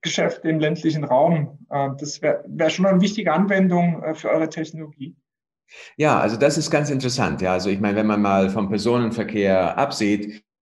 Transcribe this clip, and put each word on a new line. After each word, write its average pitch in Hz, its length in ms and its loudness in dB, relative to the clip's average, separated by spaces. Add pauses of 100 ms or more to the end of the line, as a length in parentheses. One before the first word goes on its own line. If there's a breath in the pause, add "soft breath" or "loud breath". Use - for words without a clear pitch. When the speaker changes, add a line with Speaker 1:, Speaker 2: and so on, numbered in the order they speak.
Speaker 1:
Geschäfte 170 480 -4
im 156 100 0
ländlichen 151 440 -2
Raum. 143 540 2 (120)
Äh, 139 180 -2 (100)
das 147 240 -10
wär, - 240 0
wär 156 240 -2
schon 185 160 0
eine 185 140 4
wichtige 196 320 0
Anwendung, 175 720 2
äh, 160 100 -4
für - 140 -6
eure 156 200 0
Technologie. 156 680 -12 (800 loud breath)
Speaker 2:
Ja, 143 240 4
also 110 160 0
das 139 220 4
ist 151 120 -4
ganz 147 200 2
interessant. 123 500 -2
Ja, 92 140 0
also 92 160 -2
ich 98 100 -2
meine, 101 160 0
wenn 107 100 0
man 107 140 2
mal 98 300 4
vom 104 180 -2
Personenverkehr 104 1080 0
absieht, 104 680 -2 (180)